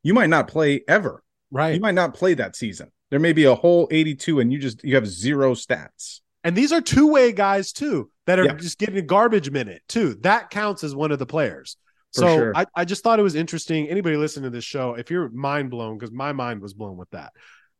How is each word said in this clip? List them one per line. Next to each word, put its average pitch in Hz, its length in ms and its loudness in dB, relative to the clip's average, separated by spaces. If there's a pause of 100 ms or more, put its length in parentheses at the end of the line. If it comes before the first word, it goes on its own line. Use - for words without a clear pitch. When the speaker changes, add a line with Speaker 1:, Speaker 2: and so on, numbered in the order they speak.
Speaker 1:
You 170 120 2
might 214 160 4
not 156 180 2
play 147 400 0
ever. 170 340 -2 (280)
Speaker 2:
Right. 151 240 -2
Speaker 1:
You 175 60 -2
might 208 140 0
not 175 200 0
play 180 180 2
that 117 240 -4
season. 95 340 -10 (200)
There 139 100 0
may 165 140 4
be 156 100 6
a 131 100 8
whole 175 360 4
eighty-two 156 500 0
and 120 100 4
you 143 80 -2
just, 131 240 -8
you 131 120 0
have 120 120 4
zero 127 480 0
stats. - 640 -8 (220)
Speaker 2:
And 175 140 -2
these 285 160 2
are 330 80 2
two-way 294 520 6
guys 196 400 0
too 220 380 -6 (140)
that 185 140 4
are 185 80 6
Speaker 1:
Yeah. - 80 0
Speaker 2:
just 160 240 -12
getting 202 180 -4
a 190 60 -2
garbage 190 480 2
minute 120 380 -6
too. 175 340 -2
That 208 260 2
counts 208 360 -6
as 143 100 -10
one 151 180 -2
of 143 60 -2
the 131 80 -8
players. 123 500 -6 (380)
Speaker 1:
For - 60 -2
Speaker 2:
So 180 140 4
Speaker 1:
sure. 113 220 2
Speaker 2:
I, 185 80 0 (100)
I 175 120 -2
just 190 180 -6
thought 226 140 4
it 214 40 4
was 185 120 2
interesting. 160 560 -4
Anybody 175 260 0
listening 147 280 -4
to 131 60 -8
this 120 140 -10
show, 127 300 -6
if 117 160 -12
you're 170 180 -4
mind 139 400 -6
blown, 113 300 -10
'cause 117 120 -14
my 135 220 -8
mind 120 300 -8
was 101 100 -14
blown 98 240 -14
with 90 140 -18
that. 87 240 -18 (460)